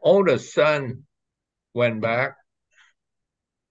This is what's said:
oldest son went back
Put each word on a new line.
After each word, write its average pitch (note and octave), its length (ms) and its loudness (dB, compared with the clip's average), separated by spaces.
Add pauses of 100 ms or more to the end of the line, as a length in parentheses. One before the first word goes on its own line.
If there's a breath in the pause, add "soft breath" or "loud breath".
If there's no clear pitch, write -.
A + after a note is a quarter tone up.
oldest F3 520 2
son D3 500 -2 (720)
went A#2 260 -2
back A#2+ 360 -4 (1300 soft breath)